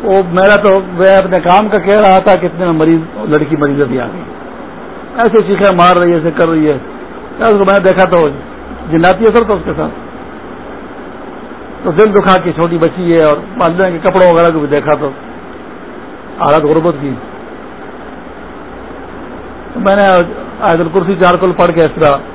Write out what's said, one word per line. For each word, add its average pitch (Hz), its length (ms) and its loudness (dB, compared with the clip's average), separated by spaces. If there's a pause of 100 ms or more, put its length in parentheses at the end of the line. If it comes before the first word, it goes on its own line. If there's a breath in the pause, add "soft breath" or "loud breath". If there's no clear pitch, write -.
وہ 196 180 2 (100)
میرا 190 240 4
تو، 202 240 4
میں 190 380 2
اپنے 185 220 2
کام 196 300 2
کا 208 100 0
کہہ 202 200 2
رہا 190 200 6
تھا 190 160 4
کہ 180 100 -2
اتنے 170 200 -4
میں 170 80 0
مریض، 160 260 4 (160)
لڑکی 151 440 0
مریض 143 240 0
ابھی 127 160 -2
آ 120 80 -6
گئی۔ - 140 -10 (960)
ایسے 226 240 4
چیخیں 190 360 2
مار 175 200 6
رہی 175 140 4
ہے، 170 40 4
ایسے 165 160 0
کر 165 180 0
رہی 156 160 2
ہے۔ 147 120 2 (640)
میں 226 80 2
اس 226 40 4
کو، 202 140 4
میں 190 80 4
نے 196 100 4
دیکھا 185 220 4
تو 170 240 2 (600)
جناتی 185 320 2
اثر 226 220 4
تھا 208 80 0
اس 175 120 -2
کے - 120 -6
ساتھ۔ 156 140 -4 (1900)
تو 180 80 -2
دل 202 220 4
دکھا 185 280 4
کہ 175 100 -2
چھوٹی 170 260 -2
بچی 170 380 2
ہے، 160 80 6
اور 147 140 4
والدین 175 600 -2
کے 180 120 2
کپڑوں 180 220 6
وغیرہ 170 220 4
کو 160 60 0
بھی 147 80 -2
دیکھا 143 260 0
تو 143 140 -2 (1400)
حالت 151 320 2
غربت 165 260 0
کی۔ 139 120 -6 (2500)
تو - 60 -8
میں 196 160 4
نے 202 80 4 (560)
آیت 170 200 2
الکرسی 175 360 0
چار 175 220 4
کل 180 140 0
پڑھ 170 240 2
کے 165 80 4
اس 156 120 2
طرح 147 220 2 (180)